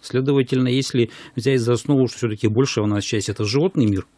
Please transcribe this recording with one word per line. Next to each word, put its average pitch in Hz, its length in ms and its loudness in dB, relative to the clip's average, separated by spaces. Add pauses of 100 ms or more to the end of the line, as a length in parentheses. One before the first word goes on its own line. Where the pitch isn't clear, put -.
Следовательно, 131 640 0
если 123 420 0 (280)
взять 127 240 0
за 117 120 0
основу, 131 360 2
что - 80 -16
всё-таки 107 320 0
большая 113 340 0
у 104 60 0
нас 104 160 -2
часть — 107 260 -4
это 107 140 -4
животный 143 400 2
мир, 98 200 0 (120)